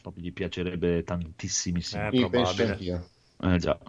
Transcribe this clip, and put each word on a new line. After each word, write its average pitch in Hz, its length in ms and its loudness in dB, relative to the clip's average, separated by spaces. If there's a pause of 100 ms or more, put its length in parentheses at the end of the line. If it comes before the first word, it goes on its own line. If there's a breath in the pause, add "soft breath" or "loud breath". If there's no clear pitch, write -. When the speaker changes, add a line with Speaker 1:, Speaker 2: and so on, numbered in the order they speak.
Speaker 1:
proprio 87 240 -14
gli 87 80 -8
piacerebbe 87 720 0
tantissimissimo. 87 1040 -4
Speaker 2:
Eh, 101 40 -2
Speaker 3:
Sì, 127 180 4
penso 98 320 2
Speaker 2:
probabile. - 20 4
Speaker 3:
anch'io. 90 480 -2 (280)
Speaker 1:
Eh, 90 180 4
già. 80 200 2 (120)